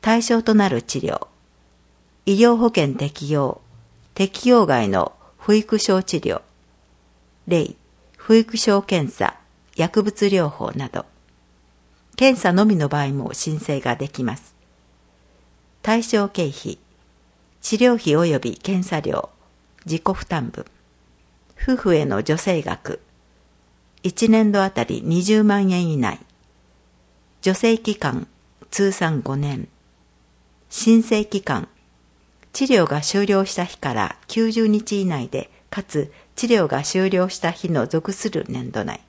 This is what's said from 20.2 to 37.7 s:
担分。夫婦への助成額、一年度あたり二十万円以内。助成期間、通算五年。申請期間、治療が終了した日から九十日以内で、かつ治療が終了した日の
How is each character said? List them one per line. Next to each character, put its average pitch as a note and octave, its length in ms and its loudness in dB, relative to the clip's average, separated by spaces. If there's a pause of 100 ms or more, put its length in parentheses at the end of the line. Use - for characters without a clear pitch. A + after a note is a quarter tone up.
担 D3 220 -4
分。 - 160 -14 (960)
夫 C4 140 0
婦 F#3 200 2
へ D3 100 2
の G#2 140 -2
助 D3+ 180 -2
成 F3 240 -2
額、 - 400 -10 (1000)
一 G#3+ 260 0
年 A3 220 6
度 G3+ 120 2
あ F#3+ 60 0
た A#2 160 -4
り - 180 -8
二 F3 200 0
十 G#3+ 200 4
万 G3+ 280 4
円 F3+ 180 0
以 D3+ 80 -2
内。 A2+ 220 -2 (1200)
助 F#3+ 120 0
成 A3+ 240 2
期 G#3+ 200 -4
間、 - 300 -4 (440)
通 G3 200 2
算 D#3+ 300 -2
五 C3+ 140 -6
年。 C#3+ 320 -4 (1000)
申 A3+ 320 4
請 G#3+ 240 0
期 G3+ 160 -6
間、 - 260 -4 (840)
治 C4+ 120 -2
療 A#3 200 4
が D3+ 160 -2
終 G3+ 240 0
了 G3 180 2
し F#3+ 100 -6
た F3+ 120 -4
日 - 140 -16
か C3 140 -4
ら G#2 220 -4 (120)
九 A3+ 240 0
十 A3 160 0
日 G#3 340 0
以 F#3+ 40 -2
内 D3+ 220 -4
で、 - 220 -8 (200)
か - 140 -10
つ D3 300 -6 (220)
治 A#3+ 120 -4
療 G#3 200 4
が C#3 160 -2
終 F#3 260 0
了 F#3 180 2
し - 120 -10
た E3+ 120 -2
日 F3 180 -8
の C3+ 180 0